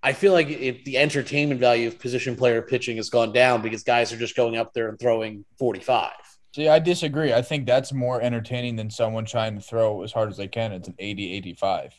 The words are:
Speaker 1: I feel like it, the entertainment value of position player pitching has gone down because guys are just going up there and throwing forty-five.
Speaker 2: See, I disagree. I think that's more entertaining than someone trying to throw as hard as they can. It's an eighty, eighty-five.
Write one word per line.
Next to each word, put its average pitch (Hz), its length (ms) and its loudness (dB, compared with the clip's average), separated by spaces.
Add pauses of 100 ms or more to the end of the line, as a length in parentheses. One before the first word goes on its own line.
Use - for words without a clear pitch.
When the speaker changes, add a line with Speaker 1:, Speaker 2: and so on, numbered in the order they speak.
Speaker 1:
I 135 100 2
feel 196 180 4
like 165 200 4
it, 127 340 -4
the 131 140 -2
entertainment 143 600 0
value 120 280 4
of 117 100 -6
position 123 380 -4
player 117 260 2
pitching 120 360 -4
has 110 120 -6
gone 117 240 2
down 123 300 4
because 110 180 -6
guys 120 320 2
are 113 40 -12
just 117 180 -6
going 117 220 2
up 113 160 -4
there 113 160 -2
and 107 100 -12
throwing 110 440 -2 (140)
forty-five. 107 540 0 (440)
Speaker 2:
See, 151 120 0
I 156 100 10
disagree. 156 560 2
I 117 80 4
think 139 240 -4
that's 131 260 2
more 123 300 -2
entertaining 120 540 -4
than 110 160 -6
someone 110 340 -2
trying 110 300 -2
to 101 60 -10
throw 107 420 0
as 113 80 -10
hard 110 180 0
as 92 80 -12
they 98 100 -8
can. 110 240 -4
It's 90 160 -12
an 90 120 -14
eighty, 98 340 -8
eighty-five. 87 640 -4